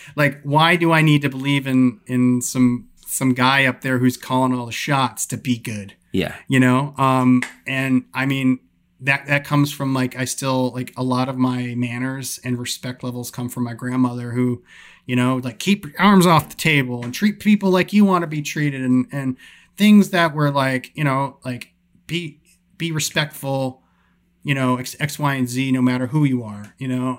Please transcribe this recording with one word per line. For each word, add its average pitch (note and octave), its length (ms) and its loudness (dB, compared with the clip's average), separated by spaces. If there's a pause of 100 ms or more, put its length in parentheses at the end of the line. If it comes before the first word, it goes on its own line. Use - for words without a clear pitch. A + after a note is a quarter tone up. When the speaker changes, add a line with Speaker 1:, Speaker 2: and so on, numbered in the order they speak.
(160)
Speaker 1:
like, - 260 0
why D#3 340 4
do E3 160 4
I D#3+ 100 4
need D3+ 200 6
to D3 60 0
believe C3+ 380 -2
in, B2+ 400 2
in B2 360 0
some, B2 460 0 (180)
some C3 280 0
guy C3 320 2
up B2+ 160 -2
there C3 160 0
who's B2+ 180 2
calling B2+ 380 -2
all B2 120 -6
the A2+ 60 -12
shots C3+ 540 -2
to B2 100 -8
be A#2+ 220 -4
good? G#2 360 -12 (180)
Speaker 2:
Yeah. - 220 -2 (140)
Speaker 1:
You C3+ 120 4
know? C3 380 2
Um, B2+ 440 2 (240)
and C3 460 -2
I C3 140 -4
mean, C3 320 0 (420)
that, C3+ 260 -4
that C#3+ 180 -2
comes C#3+ 280 0
from, C3+ 220 -4
like, B2+ 220 -4
I B2+ 80 -4
still, C3 480 -2
like, B2 240 -10
a B2+ 80 -6
lot B2+ 240 -2
of C3 100 -6
my B2 380 -2
manners B2 680 -6
and B2 160 -4
respect B2 460 -10
levels B2 260 -10
come B2 180 -8
from B2 160 -6
my A#2 100 -8
grandmother B2 580 -2
who, B2 320 -2 (420)
you B2+ 100 -4
know, B2+ 200 2
like, B2 240 -8
"Keep G3+ 240 0
your D3 160 -8
arms F#3+ 260 6
off D#3+ 220 4
the - 80 -18
table B2+ 480 0
and B2 100 -8
treat G#3 260 0
people G3+ 300 2
like F3+ 220 2
you G#3 120 6
wanna F3+ 240 2
be D3+ 140 -6
treated," C#3+ 400 -4
and, B2+ 300 2
and C3 240 -4 (400)
things G#3 340 6
that E3+ 240 2
were D3 160 2
like, C3 440 -2
you D3+ 100 -4
know, C3+ 400 -2
like, B2 300 -10 (320)
be, E3 340 -8 (380)
be E3 140 -4
respectful, C#3 880 -4 (640)
you C#3+ 100 0
know, B2+ 220 0
X, B2 240 -8
X, - 180 -6
Y, C#3+ 160 -2
and B2+ 140 -2
Z, C3 240 -2
no B2+ 100 0
matter B2+ 240 0
who D3 180 0
you B2+ 200 0
are, G#2 340 -16
you C3+ 100 -10
know, B2+ 300 -4